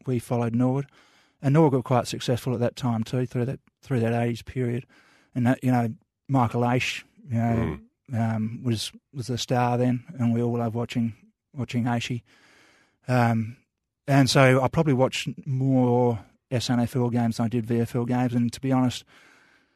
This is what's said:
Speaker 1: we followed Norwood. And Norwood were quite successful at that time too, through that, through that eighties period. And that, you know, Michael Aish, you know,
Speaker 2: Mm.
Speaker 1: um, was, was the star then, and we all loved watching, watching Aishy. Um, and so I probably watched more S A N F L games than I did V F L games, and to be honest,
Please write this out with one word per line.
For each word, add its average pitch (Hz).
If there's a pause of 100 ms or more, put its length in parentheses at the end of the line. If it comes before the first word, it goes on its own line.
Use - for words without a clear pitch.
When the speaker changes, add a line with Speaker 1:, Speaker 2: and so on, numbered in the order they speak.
Speaker 1:
we 127
followed 117
Norwood. 127 (560)
And 135
Norwood 151
were 127
quite 120
successful 123
at 110
that 120
time 113
too, 127
through 123
that, 135 (220)
through 127
that 113
eighties 117
period. 123 (480)
And 123
that, 127
you 123
know, 123 (340)
Michael 123
Aish, 123 (280)
you 113
know, 117 (340)
Speaker 2:
Mm. 113
Speaker 1:
um, 110
was, 117 (200)
was 131
the 123
star 123
then, 123 (120)
and 117
we 117
all 120
loved 117
watching, 117 (380)
watching 120
Aishy. 120 (880)
Um, 117 (500)
and 139
so 131
I 127
probably 160
watched 127 (160)
more 127 (300)
S 120
A 131
N 120
F 120
L 120
games 117
than 117
I -
did 113
V 117
F 117
L 120
games, 123
and 120
to -
be 135
honest, 127 (720)